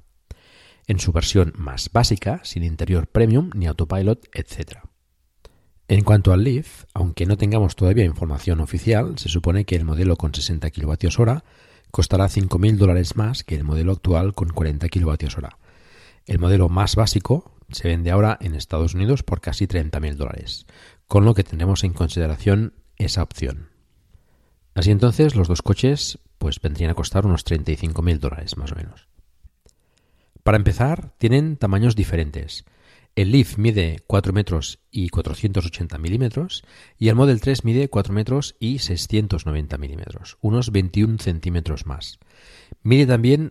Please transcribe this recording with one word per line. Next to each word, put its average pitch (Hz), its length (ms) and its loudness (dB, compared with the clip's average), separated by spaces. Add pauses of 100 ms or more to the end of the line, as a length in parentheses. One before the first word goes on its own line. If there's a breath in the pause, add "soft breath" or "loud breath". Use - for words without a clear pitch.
(840 loud breath)
en 92 140 0
su 87 140 0
versión 82 420 2
más 65 380 -8
básica, 117 500 0
sin 87 220 -6
interior 80 420 -2
premium, 117 480 2
ni 92 120 0
autopilot, 90 680 -2
etcétera. - 500 -10 (1040 soft breath)
En 101 160 4
cuanto 98 300 6
al 95 100 4
Leaf, 135 400 -4 (100)
aunque 87 320 -2
no 98 120 2
tengamos 104 400 0
todavía 101 260 4
información 80 560 -2
oficial, 107 580 0
se - 120 -8
supone 90 340 0
que 92 140 -2
el 80 80 -2
modelo 82 320 2
con 73 180 -4
sesenta 76 360 -4
kilovatios 76 480 -2
hora 120 260 2 (440 soft breath)
costará 95 380 2
cinco 95 320 0
mil 107 180 4
dólares 90 380 4
más 110 300 -4
que - 100 -6
el 73 80 -4
modelo 80 300 0
actual 90 400 0
con 82 160 -2
cuarenta 78 400 -2
kilovatios 76 480 -2
hora. - 200 -12 (680 soft breath)
El 92 120 -2
modelo 90 300 4
más 92 300 2
básico 110 580 0 (160)
se - 160 -6
vende 85 220 0
ahora 104 320 2
en 80 140 -4
Estados 80 400 -2
Unidos 110 260 0
por - 200 -4
casi 87 260 -4
treinta 76 320 -4
mil 73 180 -4
dólares, - 480 -10 (420 loud breath)
con 101 160 6
lo 113 120 6
que 101 80 2
tendremos 90 400 -2
en 90 100 -2
consideración 90 800 0 (240)
esa 92 240 -2
opción. - 480 -8 (1040)
Así 95 160 2
entonces, 123 460 4
los 92 120 4
dos 87 140 0
coches, - 560 0 (220)
pues, 73 200 -4
vendrían 78 300 -2
a 80 60 -2
costar 98 320 -2
unos 87 160 2
treinta 80 280 -2
y 76 40 0
cinco 80 260 -4
mil 82 180 2
dólares, 71 380 -8
más 69 140 -8
o - 40 -8
menos. - 320 -14 (1300)
Para 107 160 4
empezar, 117 600 0
tienen 143 380 2
tamaños 107 380 2
diferentes. 80 680 -4 (500 soft breath)
El 98 160 2
Leaf 123 260 4
mide 101 500 0
cuatro 98 260 0
metros 87 460 -2 (120)
y 92 180 -4
cuatrocientos 92 560 -2
ochenta 82 320 -8
milímetros 117 680 -4 (340 loud breath)
y 110 120 2
el 107 60 4
Model 127 260 4
tres 135 240 -2
mide 127 240 0
cuatro 98 240 -2
metros 127 460 -4
y 123 200 -4
seiscientos 98 680 -2
noventa 76 320 -4
milímetros, - 640 -12
unos 113 300 0
veintiún 101 480 0
centímetros 82 680 -4
más. - 340 -12 (640 loud breath)
Mide 131 240 6
también 127 440 4